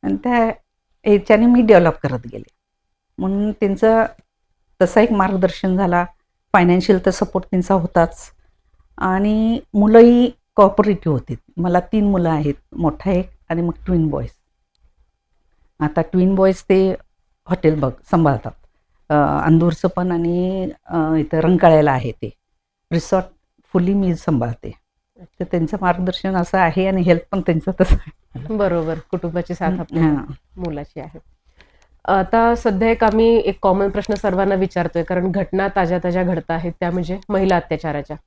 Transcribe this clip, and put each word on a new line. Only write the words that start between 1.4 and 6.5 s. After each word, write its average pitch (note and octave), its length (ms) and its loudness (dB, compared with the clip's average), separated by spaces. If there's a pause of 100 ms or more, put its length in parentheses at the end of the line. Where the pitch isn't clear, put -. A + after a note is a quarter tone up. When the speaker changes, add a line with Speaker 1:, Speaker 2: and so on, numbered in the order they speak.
Speaker 1:
मी A#3+ 160 4
डेव्हलप F3+ 400 6
करत B2+ 300 -6
गेले. G#2+ 180 -16 (680)
म्हणून G3 340 -2
त्यांचं A3 520 2 (800)
तसा F3+ 180 2
एक A#3 120 4
मार्गदर्शन F#3+ 640 0
झाला. F3 280 0 (480)